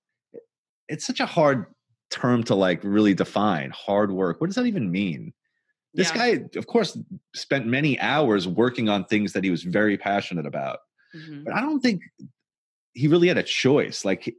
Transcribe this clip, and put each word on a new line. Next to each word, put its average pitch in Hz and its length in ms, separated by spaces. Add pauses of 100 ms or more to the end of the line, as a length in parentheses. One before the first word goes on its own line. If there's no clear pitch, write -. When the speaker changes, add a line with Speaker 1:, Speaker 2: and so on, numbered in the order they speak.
(880)
Speaker 1:
it's 156 180
such 247 140
a 247 60
hard 139 400 (440)
term 123 340
to, 113 100
like, 92 300
really 101 300
define. 90 560
Hard 101 420
work. 92 280
What 165 80
does 196 80
that 247 100
even 147 260
mean?" 90 400 (640)
This 175 160
Speaker 2:
Yeah. - 60 (200)
Speaker 1:
guy, - 80 (120)
of - 100
course, - 320 (360)
spent 135 320
many 131 320
hours 110 480
working 113 440
on 98 160
things 104 260
that 95 100
he 95 80
was 85 120
very 101 340
passionate 98 480
about. 71 360 (360)
Speaker 2:
Mm-hmm. 151 280
Speaker 1:
But - 100
I 196 80
don't 294 180
think 220 220 (880)
he 143 160
really 175 200
had 147 100
a 90 40
choice. - 640
Like, 95 340